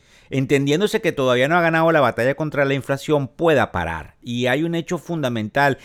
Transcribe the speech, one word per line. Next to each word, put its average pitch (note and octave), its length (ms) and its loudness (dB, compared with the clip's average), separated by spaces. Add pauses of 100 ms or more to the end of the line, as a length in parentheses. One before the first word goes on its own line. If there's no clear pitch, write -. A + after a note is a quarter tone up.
(300)
entendiéndose C#3 720 0
que D#3+ 120 -2
todavía B2+ 360 2
no E3+ 80 2
ha F3 60 2
ganado E3 280 2
la D#3 120 4
batalla B2 320 0
contra C#3+ 320 -2
la C#3 80 0
inflación, C#3 540 -2
pueda D3+ 440 2
parar. E2 480 -6
Y B2 260 -4
hay C3 160 2
un E3+ 120 -2
hecho E3 240 -4
fundamental, C#3 880 -2